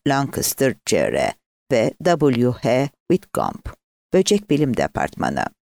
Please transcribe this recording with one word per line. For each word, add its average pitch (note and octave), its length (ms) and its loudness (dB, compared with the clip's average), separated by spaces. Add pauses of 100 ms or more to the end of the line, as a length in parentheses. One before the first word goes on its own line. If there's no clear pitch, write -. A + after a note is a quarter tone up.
Lancaster C3+ 680 0 (120)
C C2 260 2
R B1+ 220 -2 (380)
ve A#2+ 220 0 (100)
W C#3+ 420 2
H B2+ 440 0 (200)
Whitcomb. - 540 -2 (500)
Böcek G#3 360 2
Bilim C#3+ 260 0
Departmanı. C#2+ 680 -4 (180)